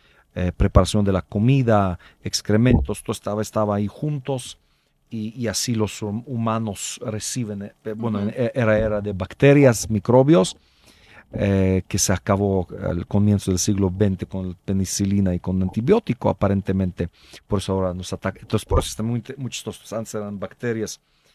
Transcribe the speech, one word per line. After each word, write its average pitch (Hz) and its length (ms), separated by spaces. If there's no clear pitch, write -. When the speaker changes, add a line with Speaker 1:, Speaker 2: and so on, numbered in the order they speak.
Speaker 1:
eh, 90 200
preparación 98 500
de 98 80
la 90 100
comida, 110 760
excrementos, 113 800
todo 117 100
estaba, 104 280
estaba 104 360
ahí 104 100
juntos, 139 720
y, 113 320
y 117 60
así 110 300
los 107 260
hum-, 107 240
humanos 113 800
reciben, 104 580
eh, 107 320
bueno, 110 240
Speaker 2:
Ujú. 101 120
Speaker 1:
en, - 60
e-, 117 160
era, 110 260
era 107 220
de 101 120
bacterias, 131 760
microbios, 135 680
eh, 95 560
que 101 100
se - 140
acabó 98 560
al 90 240
comienzo 101 440
del 92 80
siglo 98 320
veinte 95 360
con 92 280
penicilina 98 720
y 87 60
con 92 200
antibiótico, 117 680
aparentemente. 95 800
Por 101 100
eso 98 140
ahora 95 200
nos 90 200
ataca. 95 280
Entonces, - 240
por - 140
eso - 100
está - 140
muy, 117 200
muy 131 140
chistoso. - 460
Antes 113 180
eran 104 240
bacterias 110 640